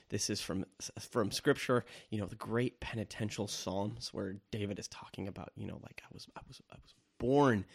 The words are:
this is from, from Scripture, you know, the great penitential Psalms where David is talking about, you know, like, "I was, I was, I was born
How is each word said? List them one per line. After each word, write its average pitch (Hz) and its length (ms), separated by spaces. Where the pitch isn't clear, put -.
this - 220
is 101 100
from, 92 240
from 113 200
Scripture, 131 540
you 110 100
know, 101 60
the 92 100
great 117 440
penitential 104 680
Psalms 104 640
where 98 240
David 101 280
is - 80
talking - 400
about, 92 280
you 107 120
know, 82 160
like, - 200
"I - 80
was, - 240
I - 120
was, - 120
I - 100
was - 120
born 123 560